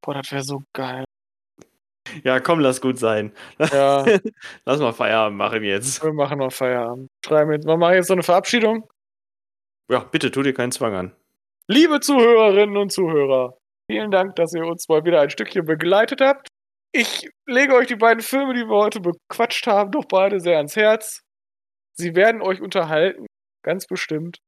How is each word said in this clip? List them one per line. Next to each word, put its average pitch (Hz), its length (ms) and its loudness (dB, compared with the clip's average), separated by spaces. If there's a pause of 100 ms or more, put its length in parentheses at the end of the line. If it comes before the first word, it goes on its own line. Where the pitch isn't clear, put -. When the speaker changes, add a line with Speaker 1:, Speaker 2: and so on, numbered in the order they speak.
Speaker 1:
Boah, 147 120 -8
das 139 180 -10
wär 139 120 -6
so 139 180 -10 (120)
geil. 131 320 -8 (1160)
Speaker 2:
Ja, 127 160 2
komm, 165 220 0
lass 131 200 2
gut 127 180 -2
sein. 107 340 -2 (260)
Speaker 1:
Ja. 139 460 2
Speaker 2:
<laughs> - 600 -2
Lass 139 140 0
mal 123 140 0
Feierabend 110 440 0
machen 107 260 -2
jetzt. 104 380 -4
Speaker 1:
Wir 156 120 -2
machen 143 260 -4
mal 131 120 -2
Feierabend. 123 580 -6 (160)
Schreiben 151 260 2
jetzt, 151 160 -4
wir 160 80 2
machen 170 200 4
jetzt 180 120 2
so 190 60 2
eine 180 100 0
Verabschiedung. 220 640 0 (1040)
Speaker 2:
Ja, 123 80 2
bitte, 127 320 -4
tu 135 100 -4
dir 139 120 -2
keinen 123 180 -4
Zwang 113 220 -4
an. 92 220 -8 (520)
Speaker 1:
Liebe 294 320 4
Zuhörerinnen 220 760 4
und 202 160 -2
Zuhörer, 135 640 0 (340)
vielen 214 200 -4
Dank, 190 260 0
dass 165 160 -2
ihr 165 120 -4
uns 170 220 -10
mal 156 160 2
wieder 170 160 4
ein 143 100 4
Stückchen 165 360 -6
begleitet 175 560 0
habt. 269 260 2 (460)
Ich - 360 -4 (160)
lege 269 300 2
euch 247 120 4
die 247 100 -6
beiden 226 260 2
Filme, 269 300 -2
die 240 120 -4
wir 220 120 0
heute 208 240 0
bequatscht 175 680 -4
haben, 202 240 2
doch 302 140 -4
beide 196 340 2
sehr 170 180 2
ans 147 200 -4
Herz. 214 460 0 (760)
Sie 170 160 -6
werden 214 260 4
euch 190 200 -4
unterhalten, 170 640 -2 (380)
ganz 180 220 -4
bestimmt. 170 520 -8 (100)